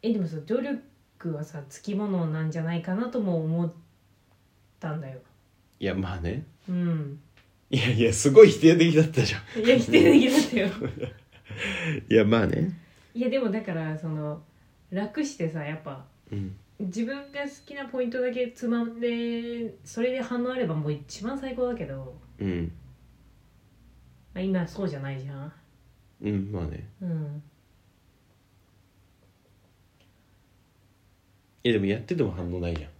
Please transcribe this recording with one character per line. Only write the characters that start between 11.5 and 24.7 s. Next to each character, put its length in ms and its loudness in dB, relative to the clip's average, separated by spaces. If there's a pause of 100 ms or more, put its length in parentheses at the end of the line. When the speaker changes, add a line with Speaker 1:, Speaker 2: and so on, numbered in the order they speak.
Speaker 2:
い 60 4
や、 100 8
ま 180 4
あ 40 2
ね。 240 0 (420)
Speaker 1:
い 80 -6
や、 80 0
で 80 -2
も 140 0
だ 100 -4
か 140 -8
ら、 240 -4
そ 100 -8
の、 320 -6 (480)
楽 340 -6
し 140 -8
て 120 -4
さ、 140 -8
や 120 -6
っ 60 -12
ぱ、 260 -14 (240)
Speaker 2:
う 40 -8
ん。 200 -8 (240)
Speaker 1:
自 260 -4
分 260 -8
が 100 -8
好 80 -6 (160)
き 100 -16
な 100 -10
ポ 160 -6
イ 60 -2
ン 20 -4
ト 120 -4
だ 100 0
け 200 -4
つ 160 -8
ま 160 0
ん 160 -8
で、 840 -4
そ 180 -8
れ 120 0
で 80 -4
反 220 -4
応 80 -2
あ 40 -4
れ 100 -2
ば 80 -2
も 140 -4
う 60 -2
一 300 -10
番 140 -4
最 160 -8
高 140 -2
だ 80 -4
け 100 -8
ど。 340 -12 (200)
Speaker 2:
う 60 -4
ん。 260 -2 (1600)
Speaker 1:
ま 60 -8
あ、 20 -4
今 260 0
そ 160 -8